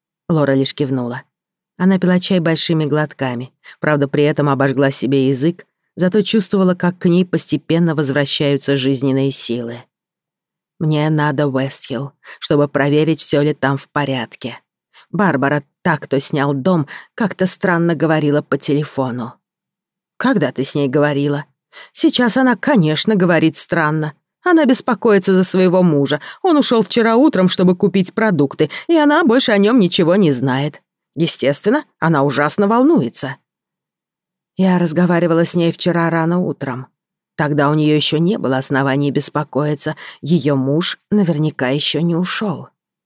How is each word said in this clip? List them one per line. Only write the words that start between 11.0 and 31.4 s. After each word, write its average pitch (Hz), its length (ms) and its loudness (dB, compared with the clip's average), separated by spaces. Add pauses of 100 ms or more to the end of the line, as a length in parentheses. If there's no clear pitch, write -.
надо 147 380 0
в 131 60 -4
Уэстхилл, 135 580 -6 (260)
чтобы 147 300 0
проверить, 147 520 0
всё 147 220 0
ли 151 120 0
там 139 220 -2
в - 120 -12
порядке. 131 720 -8 (520)
Барбара, 143 520 0 (200)
та, 165 140 0
кто - 220 -2
снял 143 340 -2
дом, 143 340 0 (280)
как-то 190 320 -2
странно 170 480 0
говорила 151 480 0
по 143 160 -4
телефону». 131 760 -4 (840)
«Когда 208 340 0
ты 127 120 -4
с - 100 -4
ней 143 140 0
говорила?» 143 560 0 (480)
«Сейчас 247 460 0
она, 254 180 2
конечно, 190 600 0
говорит 165 400 2
странно. 156 580 -4 (280)
Она 330 220 4
беспокоится 220 680 2
за 185 100 2
своего 185 380 2
мужа. 147 380 2 (220)
Он 349 140 2
ушёл 240 260 2
вчера 226 340 0
утром, 233 320 4
чтобы 185 260 2
купить 190 400 0
продукты, 202 560 0 (160)
и 339 100 2
она 302 280 4
больше 254 280 2
о 202 60 2
нём 214 200 4
ничего 175 380 2
не 180 160 4
знает. 135 500 -4 (340)
Естественно, 170 680 0 (140)